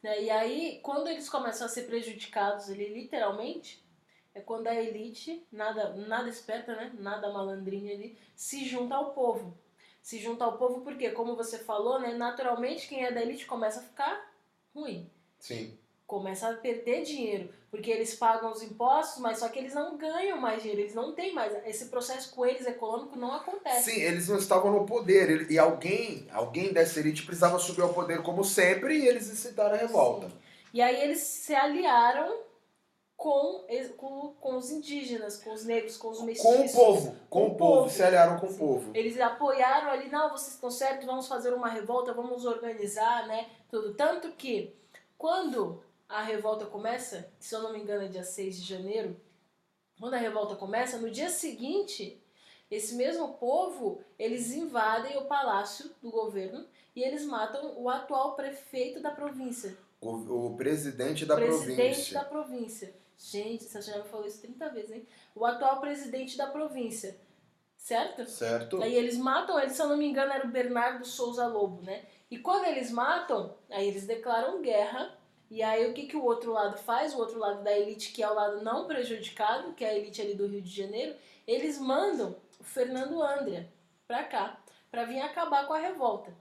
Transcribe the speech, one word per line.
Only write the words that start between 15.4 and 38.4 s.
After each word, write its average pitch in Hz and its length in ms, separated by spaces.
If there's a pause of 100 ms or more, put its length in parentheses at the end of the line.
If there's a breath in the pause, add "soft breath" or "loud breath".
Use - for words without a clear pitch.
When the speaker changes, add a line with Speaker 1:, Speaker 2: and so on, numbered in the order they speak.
Speaker 1:
Começa 196 440
a 233 60
perder 240 480
dinheiro, 233 460 (220 soft breath)
porque 214 180
eles 226 240
pagam 226 380
os 220 100
impostos, 254 600
mas 226 180
só 233 80
que 247 100
eles 262 160
não 302 240
ganham 330 400
mais 220 240
dinheiro, 208 200
eles 208 120
não 262 200
têm 359 200
mais. 220 200 (120)
Esse 226 200
processo 254 500
com 247 100
eles 254 220
econômico 240 500
não 247 160
acontece. 302 580
Speaker 2:
Sim, 214 100
eles 170 260
não 202 100
estavam 196 360
no 196 120
poder, 196 440
ele, 160 240
e 156 40
alguém, 175 760
alguém 123 400
dessa 165 260
elite 151 260
precisava 175 320
subir 180 240
ao 175 120
poder 170 280
como 175 220
sempre, 196 560
e 269 80
eles 220 240
incitaram 214 440
a - 20
revolta. 220 500
Speaker 1:
Sim. - 80 (380 soft breath)
E 233 80
aí 254 200
eles 294 180
se - 360
aliaram 294 840 (760)
com, 294 500 (320)
com, 277 420
com 254 180
os 254 120
indígenas, 269 680
com 220 160
os 214 100
negros, 226 340
com 226 120
os 220 80
Speaker 2:
Com 233 60
o - 20
Speaker 1:
mestiços. 233 480
Speaker 2:
povo, 220 380
com - 40 (140)
Speaker 1:
Com 196 140
Speaker 2:
o 220 40
Speaker 1:
o - 80
Speaker 2:
povo, 226 280
Speaker 1:
povo. - 60
Speaker 2:
se 190 140
aliaram 175 360
com 190 80